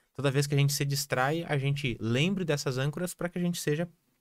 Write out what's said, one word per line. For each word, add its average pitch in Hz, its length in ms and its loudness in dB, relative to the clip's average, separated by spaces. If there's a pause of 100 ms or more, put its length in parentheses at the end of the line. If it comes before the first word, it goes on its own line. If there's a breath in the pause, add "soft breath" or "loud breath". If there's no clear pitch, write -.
(160 loud breath)
Toda 135 160 0
vez 143 160 2
que 147 80 0
a - 20 4
gente 139 140 4
se 143 140 0
distrai, 139 580 0
a 147 140 -2
gente 139 420 -2
lembre 165 460 2
dessas 143 320 0
âncoras 151 360 -2
pra 175 140 -4
que 175 100 -8
a 180 40 -2
gente 175 180 0
seja 156 300 -2 (320)